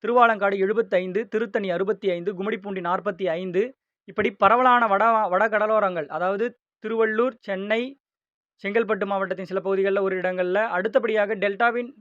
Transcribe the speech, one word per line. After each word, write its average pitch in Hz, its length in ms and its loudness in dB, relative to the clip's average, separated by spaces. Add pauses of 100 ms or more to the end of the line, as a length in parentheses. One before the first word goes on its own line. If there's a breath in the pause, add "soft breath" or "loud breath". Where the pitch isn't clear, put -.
திருவாலங்காடு 220 540 4
எழுபத்தைந்து, 190 680 0
திருத்தணி 208 420 -4
அறுபத்தி 190 400 -2
ஐந்து, 175 220 -4
கும்மிடிப்பூண்டி 196 480 -6
நாற்பத்தி 185 480 -4
ஐந்து, 180 340 -2 (460)
இப்படி 208 260 -2
பரவலான 240 520 4
வட, 202 180 4 (240)
வட 185 200 2
கடலோரங்கள், 202 600 0
அதாவது 190 380 -2 (380)
திருவள்ளூர், 226 560 0
சென்னை, 202 400 -2 (840)
செங்கல்பட்டு 202 420 -2
மாவட்டத்தின் 190 440 -4
சில 190 100 -2
பகுதிகள்ல 196 420 0
ஒரு 190 140 0
இடங்கள்ல, 180 420 -2 (100)
அடுத்தபடியாக 214 680 0
டெல்டாவின் 226 560 -2 (100)